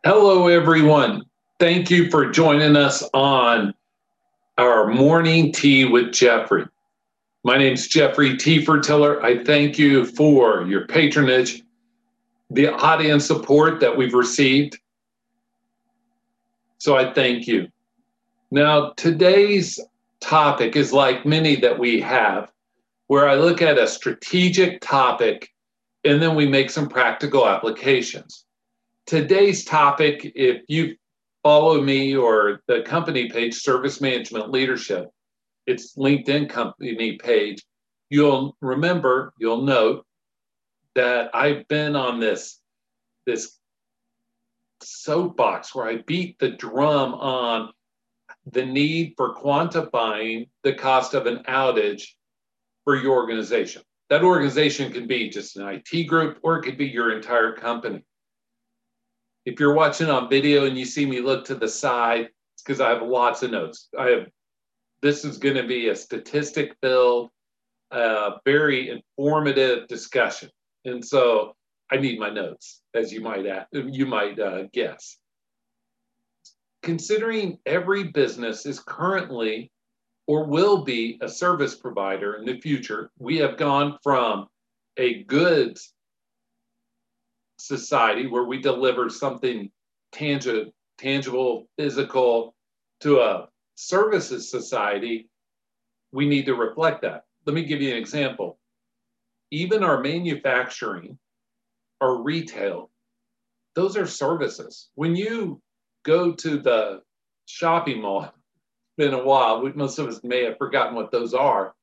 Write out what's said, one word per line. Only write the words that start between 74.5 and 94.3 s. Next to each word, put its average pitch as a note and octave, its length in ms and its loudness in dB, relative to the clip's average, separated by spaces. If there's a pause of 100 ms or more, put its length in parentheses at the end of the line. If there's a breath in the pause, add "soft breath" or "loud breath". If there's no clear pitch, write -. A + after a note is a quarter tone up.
guess. - 440 -10 (1700)
Considering G#3 840 -4
every F3+ 360 -2
business B2 640 -4
is C#3+ 140 -12
currently C3 920 -6 (560)
or D3+ 160 -2
will E3+ 400 0
be A#2 380 -8
a A#2 80 -10
service D3+ 480 -4
provider G2+ 580 -8
in G#2+ 120 -12
the B2 140 -8
future, C3+ 560 -8
we B2+ 200 -6
have C#3 200 -2
gone C#3+ 460 -2
from A#2 460 -2 (480)
a A#2+ 260 -4
goods D3 720 -2 (1700)
society A#2+ 680 -2
where B2 180 -4
we B2+ 160 -8
deliver B2 480 -2
something B2 640 -8 (400)
tangi-, C3 580 -6 (280)
tangible, C3 680 -4 (120)
physical, B2+ 760 -2 (460)
to C#3+ 180 2
a G2+ 300 0 (280)
services F#3+ 720 -4